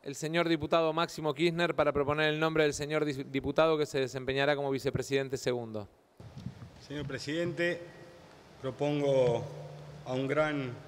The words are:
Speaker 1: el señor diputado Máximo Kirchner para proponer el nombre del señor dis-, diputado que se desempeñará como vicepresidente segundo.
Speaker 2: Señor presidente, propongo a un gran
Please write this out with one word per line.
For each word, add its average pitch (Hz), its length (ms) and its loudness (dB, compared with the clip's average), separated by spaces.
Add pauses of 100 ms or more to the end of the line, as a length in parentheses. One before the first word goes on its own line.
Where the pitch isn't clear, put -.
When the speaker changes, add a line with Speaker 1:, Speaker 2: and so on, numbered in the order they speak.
Speaker 1:
el 143 120 -10
señor 165 320 0
diputado 160 460 2
Máximo 156 420 -2
Kirchner 165 400 2
para 147 180 4
proponer 147 360 2
el 151 100 0
nombre 160 260 4
del 147 100 2
señor 147 320 0
dis-, 139 240 -2
diputado 156 480 4
que 151 80 2
se 143 140 -2
desempeñará 135 540 0
como 139 160 -2
vicepresidente 135 680 0
segundo. 113 500 -4 (1000)
Speaker 2:
Señor 143 200 -8
presidente, 165 760 -2 (800)
propongo 135 840 2 (600)
a 127 80 -6
un 135 160 0
gran 143 460 0 (120)